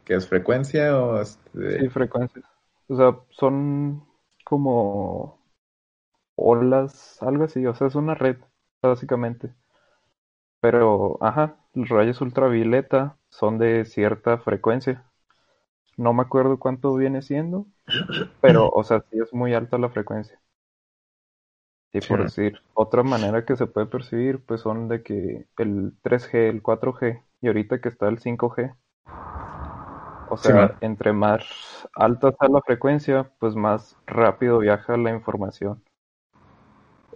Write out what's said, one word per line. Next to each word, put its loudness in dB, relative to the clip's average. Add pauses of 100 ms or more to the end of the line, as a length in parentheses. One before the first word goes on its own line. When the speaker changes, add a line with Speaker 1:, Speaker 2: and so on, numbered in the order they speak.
Speaker 1:
¿qué -2
es -2
frecuencia 0
o 0
este? -8
Speaker 2:
Sí, 0
frecuencias. -4 (420)
O -6
sea, 6 (120)
son -2 (380)
como -2 (960)
olas, 2
algo 0
así, -2
o -2
sea, 0
es -4
una -2
red, 0 (440)
básicamente. -2 (1080)
Pero, 4
ajá, 0 (180)
los -4
rayos 2
ultravioleta 0 (120)
son -2
de 2
cierta 0
frecuencia. -2 (920)
No 2
me 2
acuerdo 2
cuánto -2
viene -2
siendo, -6 (720)
pero, 8
o 0
sea, 0 (100)
sí -6
es -4
muy -2
alta -2
la 0
frecuencia. -8 (1500)
Y -4
Speaker 1:
Sí, -14
Speaker 2:
por 2
Speaker 1:
¿no? 0
Speaker 2:
decir, -4 (140)
otra 2
manera 0
que -2
se -2
puede -4
percibir, -6
pues, -6
son -6
de -4
que -8 (100)
el -4
tres -2
G, 2
el -6
cuatro -2
G, -4 (180)
y -4
ahorita 0
que -4
está -2
el -2
cinco -4
G. -6 (1600)
O -6
Speaker 1:
Sí, -2
Speaker 2:
sea, 6
Speaker 1:
¿no? -2
Speaker 2:
entre 0
más -2
alta 2
sea 4
la 4
frecuencia, 0
pues, -2
más -2 (100)
rápido 4
viaja 2
la 0
información. -8 (1300)